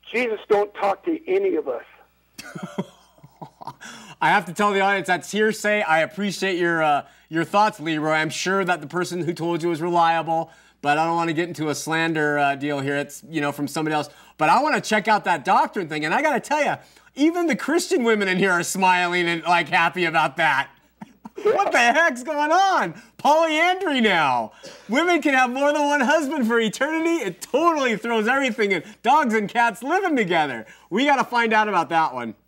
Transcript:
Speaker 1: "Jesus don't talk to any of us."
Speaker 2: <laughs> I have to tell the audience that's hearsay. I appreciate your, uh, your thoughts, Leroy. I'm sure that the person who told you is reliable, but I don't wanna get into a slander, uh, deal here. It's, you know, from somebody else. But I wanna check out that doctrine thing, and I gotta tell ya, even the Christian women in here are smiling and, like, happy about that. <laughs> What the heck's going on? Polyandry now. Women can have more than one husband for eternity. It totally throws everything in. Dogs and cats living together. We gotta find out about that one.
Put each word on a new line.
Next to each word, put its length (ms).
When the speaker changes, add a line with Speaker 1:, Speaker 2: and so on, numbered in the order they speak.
Speaker 1:
"Jesus 260
don't 260
talk 320
to 120
any 280
of 120
us." 160
Speaker 2:
<laughs> 400
I 80
have 180
to 60
tell 200
the 80
audience 280
that's 240
hearsay. 500
I 180
appreciate 580
your, 240
uh, 240
your 160
thoughts, 360
Leroy. 320
I'm 180
sure 340
that 160
the 60
person 360
who 100
told 300
you 80
is 120
reliable, 680
but 160
I 60
don't 120
wanna 160
get 160
into 200
a 60
slander, 640
uh, 160
deal 260
here. 160
It's, 320
you 120
know, 120
from 140
somebody 280
else. 140
But 120
I 120
wanna 180
check 280
out 160
that 200
doctrine 440
thing, 160
and 100
I 80
gotta 180
tell 220
ya, 140
even 320
the 100
Christian 480
women 240
in 100
here 140
are 100
smiling 640
and, 180
like, 240
happy 360
about 320
that. 380
<laughs> 40
What 300
the 60
heck's 440
going 300
on? 420
Polyandry 840
now. 520
Women 320
can 140
have 160
more 220
than 100
one 180
husband 460
for 140
eternity. 560
It 260
totally 540
throws 320
everything 420
in. 140
Dogs 320
and 140
cats 340
living 320
together. 500
We 160
gotta 180
find 280
out 160
about 200
that 260
one. 220